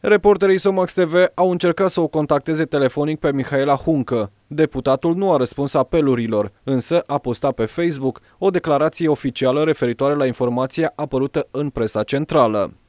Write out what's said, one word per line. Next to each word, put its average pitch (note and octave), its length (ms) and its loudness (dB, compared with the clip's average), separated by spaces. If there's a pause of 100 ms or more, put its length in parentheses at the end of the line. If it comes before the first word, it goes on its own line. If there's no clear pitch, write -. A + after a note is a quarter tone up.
Reporterii G3 580 4
Somax F#3+ 340 0
T - 60 -4
V E3+ 160 0 (200)
au F3+ 160 2
încercat F3+ 400 0
să F3+ 100 -4
o E3 60 0
contacteze D3+ 580 -2
telefonic D3 540 -2
pe D3+ 140 0
Mihaela C#3 420 0
Huncă. B2+ 560 -2 (160)
Deputatul D3 680 0
nu F#3+ 180 0
a D#3 40 4
răspuns C3+ 380 -2
apelurilor, A#2+ 800 0 (120)
însă C3+ 420 0
a C#3+ 120 -4
postat B2+ 360 -4
pe A2+ 100 -2
Facebook C3+ 560 -4 (180)
o F#3+ 120 2
declarație D#3+ 580 0
oficială C3+ 540 0
referitoare C#3 520 0
la C#3+ 120 0
informația B2+ 720 -2
apărută C#3 540 -4
în C#3+ 180 -4
presa A2 340 -4
centrală. A#2 720 0 (160)